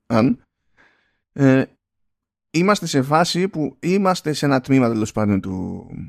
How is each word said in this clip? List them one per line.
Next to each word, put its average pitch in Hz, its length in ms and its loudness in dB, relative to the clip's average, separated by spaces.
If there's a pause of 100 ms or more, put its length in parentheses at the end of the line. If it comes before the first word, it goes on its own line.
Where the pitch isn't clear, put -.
αν, 120 380 2 (880)
ε, 135 300 4 (880)
είμαστε 180 360 0
σε 143 160 0
φάση 170 460 0
που 143 320 -6
είμαστε 180 520 0
σε 147 140 -2
ένα 139 140 2
τμήμα, 131 280 2
τέλος 110 240 -2
πάντων, 104 280 0
του, 92 460 -8 (220)